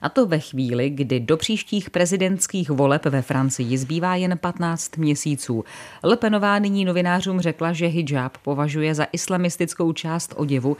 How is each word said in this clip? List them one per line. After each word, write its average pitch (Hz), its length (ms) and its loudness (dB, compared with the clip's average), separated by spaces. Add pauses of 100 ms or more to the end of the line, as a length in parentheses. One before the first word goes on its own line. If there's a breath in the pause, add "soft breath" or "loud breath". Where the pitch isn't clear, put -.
a - 80 -2
to 254 160 4
ve 165 140 2
chvíli, 131 500 -2
kdy 131 300 0
do 117 180 2
příštích 208 520 -2
prezidentských 185 800 0
voleb 143 360 4
ve 135 160 2
Francii 131 560 0
zbývá 165 380 -2
jen 180 220 0
patnáct 170 600 -4
měsíců. 143 680 0 (380 loud breath)
Le 196 140 4
Penová 208 420 2
nyní 202 260 2
novinářům 180 560 0
řekla, 165 320 0
že 170 140 0
hidžáb 143 500 -2
považuje 147 580 0
za 151 80 0
islamistickou 175 880 -2
část 165 440 -6
oděvu 143 420 0